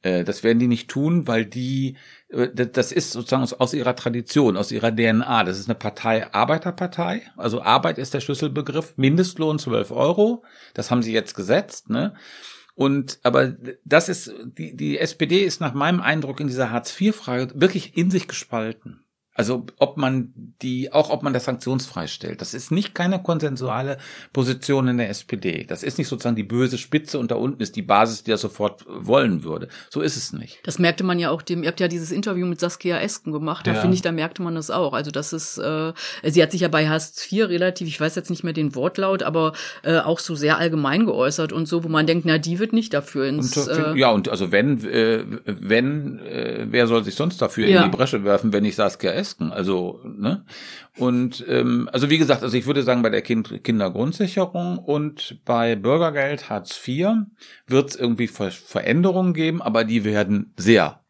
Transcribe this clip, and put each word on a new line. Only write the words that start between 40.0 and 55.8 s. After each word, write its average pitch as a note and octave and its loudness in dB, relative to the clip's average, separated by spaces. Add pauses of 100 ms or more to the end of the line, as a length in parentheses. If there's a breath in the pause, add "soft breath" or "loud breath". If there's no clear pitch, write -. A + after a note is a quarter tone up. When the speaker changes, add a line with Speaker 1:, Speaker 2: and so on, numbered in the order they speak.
Speaker 2:
so E3 -4
sehr D3 2
allgemein D#3+ 2
geäußert D3+ 0
und D#3+ -2
so, E3+ -2
wo E3 -4
man D#3 2
denkt, E3 2
na, D#3+ 4
die E3 -2
wird A3 0
nicht A3+ 0
dafür C#3+ -2
ins, C3 0
Speaker 1:
Und, C#3+ 0
Speaker 2:
äh D#3 0
Speaker 1:
ja, B2+ 6
und G2 2
also F2+ -2
wenn, A2+ 4
äh, A2+ 2 (200)
wenn, B2 0
äh, A#2 -6
wer A#2+ 4
soll A2+ 2
sich G2+ -6
sonst E3+ -2
dafür A2 0
Speaker 2:
Ja. F#3 8
Speaker 1:
in F#2+ 4
die F2+ -2
Bresche B2+ 0
werfen, G2+ 4
wenn G2+ 2
nicht G#2 0
Saskia F#2+ 0 (420)
also, F2+ -2
ne? A#2 -4 (520 loud breath)
Und, B2 0
ähm, B2 2
also C3+ 2
wie D#3+ 6
gesagt, C3+ 4
also A#2+ 0
ich A#2 0
würde C#3 2
sagen, B2 2
bei A2 4
der G#2 0
Kind-, A2 -2
Kindergrundsicherung F3 0
und D3 -4
bei A#2 2
Bürgergeld C#3+ 0